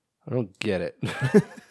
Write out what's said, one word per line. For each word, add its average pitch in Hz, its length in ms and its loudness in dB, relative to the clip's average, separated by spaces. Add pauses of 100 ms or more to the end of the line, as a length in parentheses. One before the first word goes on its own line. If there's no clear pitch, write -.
(280)
I - 60 -6
don't 120 260 -4
get 95 220 0
it. - 220 -8
<laughs> 143 400 4 (280)